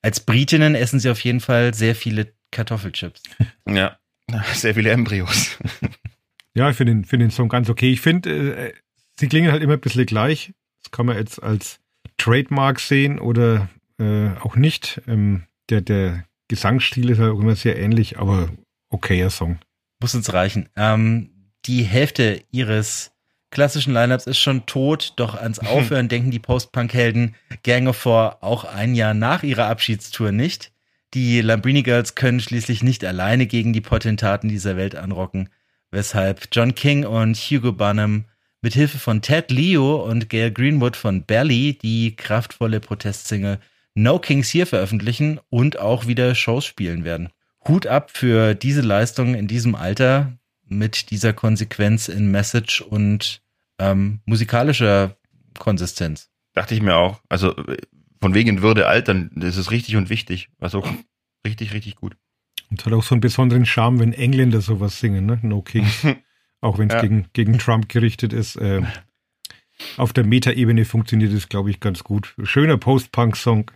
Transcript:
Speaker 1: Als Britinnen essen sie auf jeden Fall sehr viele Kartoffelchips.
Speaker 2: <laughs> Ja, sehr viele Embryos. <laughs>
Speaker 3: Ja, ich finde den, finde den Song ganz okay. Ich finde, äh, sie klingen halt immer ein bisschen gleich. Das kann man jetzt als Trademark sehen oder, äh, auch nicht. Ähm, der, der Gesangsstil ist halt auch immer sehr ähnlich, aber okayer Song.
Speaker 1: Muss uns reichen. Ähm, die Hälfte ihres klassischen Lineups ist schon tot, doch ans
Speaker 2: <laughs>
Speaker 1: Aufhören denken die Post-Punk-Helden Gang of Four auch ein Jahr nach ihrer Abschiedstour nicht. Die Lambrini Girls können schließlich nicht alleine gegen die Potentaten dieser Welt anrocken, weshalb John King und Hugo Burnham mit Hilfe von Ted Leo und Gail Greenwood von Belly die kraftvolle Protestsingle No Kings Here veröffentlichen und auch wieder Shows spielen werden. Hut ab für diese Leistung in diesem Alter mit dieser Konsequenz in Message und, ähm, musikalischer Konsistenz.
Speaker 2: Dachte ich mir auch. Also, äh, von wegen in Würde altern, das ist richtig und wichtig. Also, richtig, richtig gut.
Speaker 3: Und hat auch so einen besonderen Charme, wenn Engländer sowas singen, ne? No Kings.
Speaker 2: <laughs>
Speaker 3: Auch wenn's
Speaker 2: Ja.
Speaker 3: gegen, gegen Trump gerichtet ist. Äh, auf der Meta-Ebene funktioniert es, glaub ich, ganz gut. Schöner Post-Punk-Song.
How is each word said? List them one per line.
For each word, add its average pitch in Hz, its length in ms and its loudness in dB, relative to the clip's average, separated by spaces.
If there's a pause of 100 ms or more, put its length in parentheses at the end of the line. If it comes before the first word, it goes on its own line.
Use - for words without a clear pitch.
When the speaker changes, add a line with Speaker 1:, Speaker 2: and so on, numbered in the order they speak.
Speaker 1:
Als 110 180 0
Britinnen 151 540 4
essen 123 240 0
sie 123 120 2
auf 110 100 -2
jeden 123 200 0
Fall 120 340 2
sehr 113 200 2
viele 107 380 -4 (180)
Kartoffelchips. 98 720 -8 (220)
Speaker 2:
<laughs> - 240 -10
Ja, 98 300 0 (560)
sehr 110 200 -2
viele 110 160 2
Embryos. 104 720 -2
<laughs> - 60 -6 (840)
Speaker 3:
Ja, 131 160 4
ich 120 60 -2
finde 120 160 2
den, 104 120 2
finde 120 220 2
den 107 40 2
Song 120 180 -2
ganz 120 220 0
okay. 127 220 2
Ich 120 80 -2
finde, 160 560 0
äh, 123 160 -10 (440)
sie 143 120 0
klingen 156 240 4
halt 151 100 0
immer 151 120 4
ein 147 60 -2
bisschen 120 260 0
gleich. 131 460 -2 (300)
Das - 80 -20
kann 120 160 -2
man 120 100 -2
jetzt 110 240 -8
als 107 380 -4 (380)
Trademark 135 640 2
sehen 143 400 0
oder, 113 480 2 (320)
äh, 107 300 0 (100)
auch 113 160 -4
nicht. - 500 0
Ähm, 101 380 0 (240)
der, 107 140 2
der 92 420 -2 (240)
Gesangsstil 123 640 0
ist 110 100 4
halt 110 120 4
auch 101 60 -2
immer 110 160 4
sehr 107 240 0
ähnlich, 107 400 0
aber 95 300 0 (400)
okayer 90 420 0
Song. 85 280 -4 (420)
Speaker 1:
Muss 123 160 -4
uns 110 160 -4
reichen. 92 420 0
Ähm, 110 560 0 (360)
die 123 180 0
Hälfte 113 680 0
ihres 110 640 -4 (380)
klassischen 139 420 0
Lineups 120 340 2
ist 135 120 -2
schon 131 280 0
tot, 143 480 -2
doch 110 220 -4
ans 110 220 -6
Speaker 2:
<laughs> - 20 -12
Speaker 1:
Aufhören 123 480 0
denken 120 240 -2
die 113 80 -4
Post-Punk-Helden 120 960 0 (260)
Gang 123 240 2
of 127 120 0
Four 113 420 2
auch 110 240 -4
ein 113 320 -2
Jahr 107 180 2
nach 127 300 0
ihrer 120 220 0
Abschiedstour 110 680 -4
nicht. 131 400 -4 (420)
Die 120 260 2
Lambrini 113 440 2
Girls 120 320 0
können 123 240 2
schließlich 113 420 -4
nicht 123 220 0
alleine 98 420 0
gegen 117 260 0
die 110 80 0
Potentaten 107 680 -2
dieser 98 280 -4
Welt 95 200 -4
anrocken, 95 520 -6 (420)
weshalb 98 600 -2
John 120 220 2
King 143 320 0
und 110 300 0
Hugo 123 360 -2
Burnham 104 540 0 (340)
mit 117 140 -4
Hilfe 143 240 2
von 107 240 -2
Ted 156 280 -2
Leo 143 540 2
und 113 240 -2
Gail 113 220 0
Greenwood 123 460 0
von 95 280 -2
Belly 131 560 2
die 113 340 -2
kraftvolle 110 640 -2
Protestsingle 101 800 -6 (360)
No 123 240 4
Kings 139 340 0
Here 175 140 2
veröffentlichen 113 840 -2
und 127 300 0
auch 117 280 -2
wieder 123 280 0
Shows 123 320 -2
spielen 85 380 -6
werden. 82 260 -6 (360)
Hut 175 200 2
ab 123 260 0
für 110 420 2
diese 139 280 0
Leistung 120 520 0
in 104 140 -4
diesem 117 260 0
Alter 127 600 0 (320)
mit 107 440 -4
dieser 110 220 0
Konsequenz 107 760 0
in 101 220 0
Message 104 520 0
und, 104 580 -2 (380)
ähm, 98 480 0
musikalischer 110 880 2 (420)
Konsistenz. 87 680 -4 (240)
Speaker 2:
Dachte 104 220 -2
ich 107 80 0
mir 92 140 4
auch. 92 240 2 (100)
Also, 90 260 0
äh, - 220 -8 (420)
von 95 140 2
wegen 113 160 4
in 95 120 0
Würde 110 260 4
altern, 95 460 2
das 90 220 -4
ist 92 140 -4
richtig 113 260 -2
und 92 140 0
wichtig. 92 400 -8 (100)
Also, 95 240 -4 (640)
richtig, 107 260 -8
richtig 107 240 -10
gut. 98 200 -12 (540)
Speaker 3:
Und 101 140 -8
hat 113 80 0
auch 113 100 4
so - 120 2
einen 120 60 4
besonderen 123 440 4
Charme, 120 340 2
wenn 117 140 2
Engländer 123 480 2
sowas 98 400 -2
singen, 98 260 0
ne? 117 160 0
No 104 200 -2
Kings. 107 420 0 (280)
Speaker 2:
<laughs> - 280 -20
Speaker 3:
Auch 101 180 0
wenn's 107 140 2
Speaker 2:
Ja. 117 80 2
Speaker 3:
gegen, 107 320 2
gegen 113 260 2
Trump 113 300 0
gerichtet 113 440 0
ist. 113 240 -6
Äh, 98 260 -2 (1120)
auf 123 160 0
der 123 120 2
Meta-Ebene 117 600 2
funktioniert 110 480 0
es, 104 160 -4
glaub 101 200 -4
ich, 98 120 -4
ganz 98 240 -4
gut. 101 380 -6
Schöner 139 340 2
Post-Punk-Song. 117 1000 0